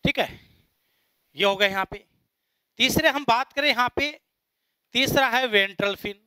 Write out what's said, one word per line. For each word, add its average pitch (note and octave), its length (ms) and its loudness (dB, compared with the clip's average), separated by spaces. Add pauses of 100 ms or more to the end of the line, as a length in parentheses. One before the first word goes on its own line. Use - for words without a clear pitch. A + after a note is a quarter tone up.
ठीक C#4+ 140 0
है, F#3+ 100 -2 (1080)
ये F3 80 0
हो G3 120 2
गया G3+ 120 0
यहाँ F#3+ 180 -4
पे। G3+ 180 -16 (720)
तीसरे B3+ 300 2
हम C4 160 -2
बात A#3+ 280 0
करें C#4+ 160 -2
यहाँ B3 280 0
पे, C#4+ 140 -2 (840)
तीसरा C4 340 2
है B3 200 0
वेंट्रल G3 480 0
फिन। G3+ 300 -12